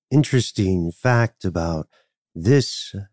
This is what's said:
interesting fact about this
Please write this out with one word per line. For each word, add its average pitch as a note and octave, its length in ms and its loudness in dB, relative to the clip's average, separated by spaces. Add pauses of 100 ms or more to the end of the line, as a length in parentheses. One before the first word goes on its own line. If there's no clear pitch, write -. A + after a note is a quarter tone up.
interesting F#2+ 840 0
fact A#2+ 500 0
about E2 460 -4 (440)
this A#2 640 0 (180)